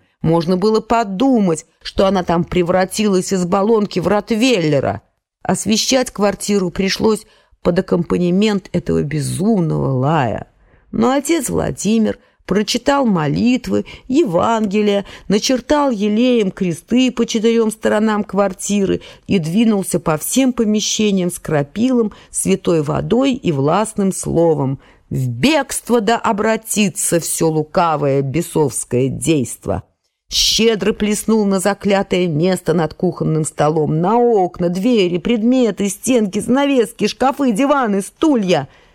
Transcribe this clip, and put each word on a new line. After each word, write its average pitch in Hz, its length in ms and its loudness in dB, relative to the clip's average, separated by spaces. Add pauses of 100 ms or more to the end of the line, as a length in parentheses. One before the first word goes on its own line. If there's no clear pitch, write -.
(220)
Можно 165 360 2
было 214 220 2
подумать, 220 840 0 (160)
что - 240 0
она 196 180 2
там 170 200 0
превратилась 185 920 0
из 180 120 0
Балонки 202 540 0
в 165 80 -4
ротвейлера. 180 960 0 (400)
Освещать 220 680 0
квартиру 196 580 -2
пришлось 196 560 -2 (380)
под 175 160 2
аккомпанемент 185 920 0
этого 165 280 -2
безумного 151 880 -2
лая. 131 560 0 (440)
Но 220 200 0
отец 285 380 -2
Владимир – 180 680 -2 (300)
прочитал 247 580 0
молитвы, 196 800 0 (220)
Евангелие, 208 1000 0 (220)
начертал 262 640 0
елеем 214 580 2
кресты 220 600 0
по 233 160 -2
четырем 226 420 2
сторонам 214 540 0
квартиры 190 800 -2 (260)
и 196 100 2
двинулся 190 640 0
по 156 180 -2
всем 254 340 0
помещениям 208 800 0
с - 80 -8
крапилом, 214 760 -2 (200)
святой 180 500 0
водой 156 520 0
и 185 180 -2
властным 185 600 0
словом: 147 680 0 (320)
«В 135 160 -4
бегство 240 760 0
да 214 160 0
обратится 208 1040 -2
все 165 300 -2
лукавое 151 760 0
бесовское 135 840 -2
действо». 120 760 -2 (480)
Щедро 220 640 0
плеснул 214 520 0
на 196 140 2
заклятое 196 680 0
место 170 460 0
над 160 220 -2
кухонным 156 500 -2
столом, 156 560 0
на 208 160 2
окна, 190 520 0
двери, 185 500 0
предметы, 226 680 0
стенки, 214 520 -2
занавески, 254 640 0
шкафы, 262 460 0
диваны, 240 500 0
стулья. 190 640 0 (280)